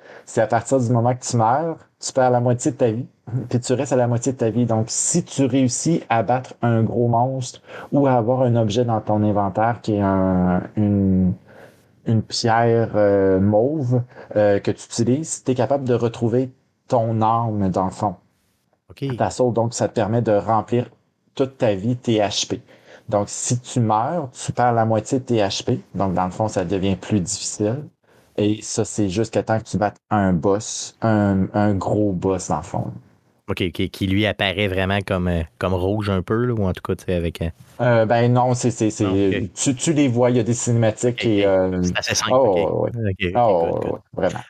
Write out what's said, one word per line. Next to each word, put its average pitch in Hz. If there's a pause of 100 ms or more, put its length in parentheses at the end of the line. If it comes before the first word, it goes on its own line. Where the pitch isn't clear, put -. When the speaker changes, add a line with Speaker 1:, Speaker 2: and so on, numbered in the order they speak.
(240)
Speaker 1:
c'est -
à 110
partir 120
du 120
moment 120
que 123
tu -
meurs, 139 (240)
tu -
perds 127
la 123
moitié 123
de 120
ta 123
vie, 117 (420)
puis 123
tu -
restes 131
à 135
la 120
moitié 120
de 123
ta 113
vie. 117
Donc, 110
si -
tu -
réussis 135
à 117
battre 123
un 117
gros 113
monstre 127 (320)
ou 143
à 127
avoir 123
un 120
objet 113
dans 113
ton 107
inventaire 104
qui 110
est 101
un, 95 (140)
une, 98 (760)
une 113
pierre, 117
euh, 101
mauve, 123 (320)
euh, 101
que 95
tu -
utilises, 127
t'es 131
capable 131
de 120
retrouver 120 (380)
ton 113
âme, 110
dans 92
le 92
fond. 101 (760)
Speaker 2:
Ok. 135
Speaker 1:
Ta 104
soul, 123
donc 113
ça 113
te -
permet 113
de 113
remplir 110 (480)
toute 135
ta 113
vie, 113
tes 117
H 98
P. - (480)
Donc, 101
si -
tu -
meurs, 123
tu -
perds 123
la 113
moitié 110
de 127
tes 120
H 98
P. 127 (140)
Donc, 95
dans 92
le 92
fond, 110
ça 101
devient 92
plus 104
difficile. 107 (540)
Et 107
ça, -
c'est 101
jusqu'à 107
temps 110
que 110
tu -
battes 101 (120)
un 98
boss, 98
un, 101
un 104
gros 101
boss, 92
dans 78
le -
fond. - (640)
Speaker 2:
OK, 95
ok, 92
qui -
lui 98
apparaît 98
vraiment 95
comme, 90
euh, 85 (160)
comme 92
rouge 101
un 95
peu, 113
là, 120
ou 107
en 92
tout -
cas, -
tu -
sais, 95
avec, 85
euh 82 (320)
Speaker 1:
Euh, 117
ben 120
non, 123
c'est, 123
c'est, 110
c'est, 107
Speaker 2:
Non, 95 (300)
ok. 98
Speaker 1:
tu, -
tu 160
les 143
vois, 120
il 123
y -
a -
des 120
cinématiques 117
Speaker 2:
Ok, 104
Speaker 1:
et, 107
Speaker 2:
ok. 98
Speaker 1:
euh, 92
Speaker 2:
C'est 90
assez -
simple, 113
Speaker 1:
oh, 131
Speaker 2:
ok. 98
Speaker 1:
ouais, 82
ouais. 104
Speaker 2:
Ok, 95
ok, 87
Speaker 1:
Oh, 95
Speaker 2:
good, 78
good. -
Speaker 1:
ouais, - (160)
vraiment. 87